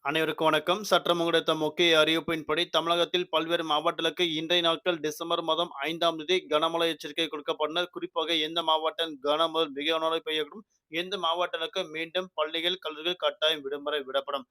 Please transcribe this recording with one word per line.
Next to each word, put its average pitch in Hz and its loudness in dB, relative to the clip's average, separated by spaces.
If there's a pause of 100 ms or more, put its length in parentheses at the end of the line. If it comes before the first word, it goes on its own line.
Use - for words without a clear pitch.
அனைவருக்கும் 156 0
வணக்கம். 156 2
சற்றம் 175 2
கிடைத்த 165 2
முக்கிய 156 2
அறிவிப்பின்படி, 160 2
தமிழகத்தில் 170 0
பல்வேறு 165 0
மாவட்டங்களுக்கு 160 0
இன்றைய 165 0
நாட்கள் 165 0
டிசம்பர் 165 -2
மாதம் 165 0 (120)
ஐந்தாம் 165 0
தேதி 160 0 (100)
கனமழை 165 2
எச்சரிக்கை 160 -4
கொடுக்கப்பட்டனர். 151 -2
குறிப்பாக 170 -4
எந்த 165 -2
மாவட்டம் 160 0 (100)
கனமுதல் 160 2
மிக 143 -6
கனமழை 160 0
பெய்யக்கூடும், 156 -4 (280)
எந்த 185 -4
மாவட்டங்களுக்கு 170 0
மீண்டும் 165 -4
பள்ளிகள், 165 0
கல்லூரிகள் 156 -4
கட்டாயம் 151 2
விடுமுறை 147 -4
விடப்படும் 135 -2